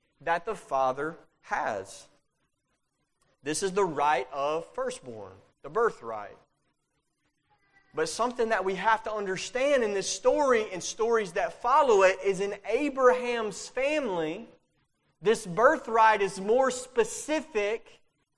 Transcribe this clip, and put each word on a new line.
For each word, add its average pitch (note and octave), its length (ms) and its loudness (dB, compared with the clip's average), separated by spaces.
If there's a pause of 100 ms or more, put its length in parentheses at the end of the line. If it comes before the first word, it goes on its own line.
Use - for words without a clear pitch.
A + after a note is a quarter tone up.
(220)
that E3 240 -2
the A3+ 80 -6
father C3+ 600 -2 (260)
has. A2+ 640 -6 (1400)
This D#3 200 -4
is F#3+ 100 -2
the G3 120 2
right D#3 480 0
of D3+ 420 -4
firstborn, A#2+ 580 -10 (300)
the C#3+ 60 -16
birthright. A#2+ 680 -4 (1600)
But E3 140 0
something A#3+ 420 -2
that F#3+ 140 0
we F#3+ 100 -2
have G#3+ 300 0
to G#3+ 80 -6
understand A#3 720 0
in G#3 120 0
this F#3+ 140 -2
story B3+ 640 2
and F3 100 -8
stories A3 500 -2
that F3 300 -4
follow B3 400 6
it F#3+ 220 6
is F#3+ 160 0
in G3+ 140 -4 (140)
Abraham's B3 1000 0
family, A3+ 800 -4 (720)
this G#3+ 240 0
birthright A3 760 4
is F#3+ 180 -4
more A#3+ 320 2
specific - 1300 -4 (380)